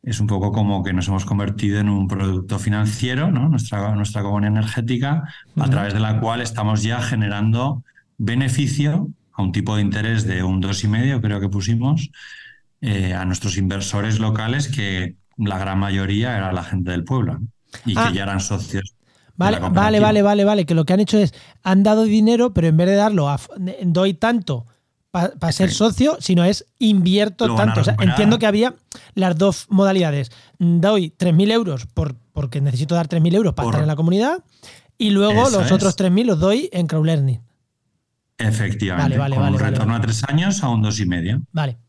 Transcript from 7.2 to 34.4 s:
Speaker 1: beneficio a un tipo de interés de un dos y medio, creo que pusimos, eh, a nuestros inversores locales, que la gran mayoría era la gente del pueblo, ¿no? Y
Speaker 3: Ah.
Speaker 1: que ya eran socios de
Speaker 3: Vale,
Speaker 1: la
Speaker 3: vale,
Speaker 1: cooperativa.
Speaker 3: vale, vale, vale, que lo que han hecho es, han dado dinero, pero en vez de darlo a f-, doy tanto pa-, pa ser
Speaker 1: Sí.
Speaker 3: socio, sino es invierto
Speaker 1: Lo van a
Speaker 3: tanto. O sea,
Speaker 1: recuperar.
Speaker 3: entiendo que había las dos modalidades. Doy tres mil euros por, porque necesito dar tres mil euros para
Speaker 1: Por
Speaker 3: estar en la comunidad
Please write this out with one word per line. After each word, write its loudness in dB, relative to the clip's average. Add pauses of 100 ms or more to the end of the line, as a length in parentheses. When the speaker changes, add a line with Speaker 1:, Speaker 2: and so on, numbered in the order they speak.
Speaker 1:
beneficio 0 (240)
a -8
un 0
tipo -2
de 2
interés 0
de -2
un 0
dos -4
y 0
medio, 0
creo -2
que -2
pusimos, -2 (720)
eh, -2
a -6
nuestros -4
inversores -2
locales, -2
que -4 (240)
la -2
gran -4
mayoría -2
era -4
la -4
gente -4
del -4
pueblo, -2
¿no? -8 (380)
Y -2
Speaker 3:
Ah. 2
Speaker 1:
que -2
ya -4
eran -4
socios -6
de -20 (320)
Speaker 3:
Vale, 0
Speaker 1:
la -6
Speaker 3:
vale, -
Speaker 1:
cooperativa. 2
Speaker 3:
vale, 4
vale, 4
vale, 2
que 0
lo 2
que 0
han 4
hecho 2
es, 2 (300)
han 4
dado 4
dinero, 4
pero 2
en 4
vez 4
de 4
darlo 2
a 0
f-, -10 (380)
doy 2
tanto -2 (440)
pa-, -2
pa -4
ser -6
Speaker 1:
Sí. -6
Speaker 3:
socio, 0
sino 2
es -2 (120)
invierto 2
Speaker 1:
Lo 0
van 2
a 4
Speaker 3:
tanto. 2
O 2
sea, 2
Speaker 1:
recuperar. 2
Speaker 3:
entiendo 4
que 0
había 2 (400)
las 0
dos 0
modalidades. 2 (280)
Doy 2
tres 2
mil 4
euros -2
por, -4 (180)
porque -4
necesito 0
dar 0
tres 0
mil 4
euros 2
para -4
Speaker 1:
Por 0
Speaker 3:
estar 2
en 2
la 0
comunidad 0 (540)